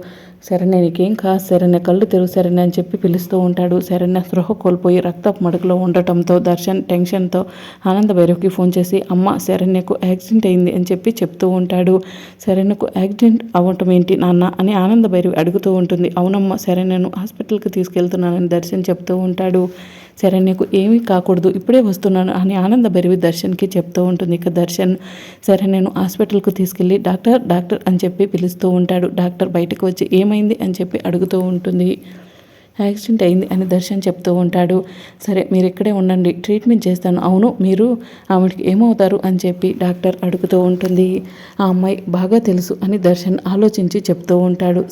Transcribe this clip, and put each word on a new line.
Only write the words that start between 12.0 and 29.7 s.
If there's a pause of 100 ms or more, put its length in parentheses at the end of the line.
"శరణ్యకు
యాక్సిడెంట్ (140)
అవ్వటం
ఏంటి
నాన్న?" (140)
అని
ఆనంద
భైరవి
అడుగుతూ
ఉంటుంది.
"అవునమ్మ,
శరణ్యను
హాస్పిటల్కి
తీసుకెళ్తున్నానని"
దర్శన్
చెప్తూ
ఉంటాడు. (580)
శరణ్యకు
ఏమీ
కాకూడదు,
ఇప్పుడే
వస్తున్నాను
అని
ఆనంద
భైరవి
దర్శన్కి
చెప్తూ
ఉంటుంది.
ఇక
దర్శన్ (500)
శరణ్యను
హాస్పిటల్కు
తీసుకెళ్ళి
"డాక్టర్,
డాక్టర్"
అని
చెప్పి
పిలుస్తూ
ఉంటాడు.
డాక్టర్
బయటకు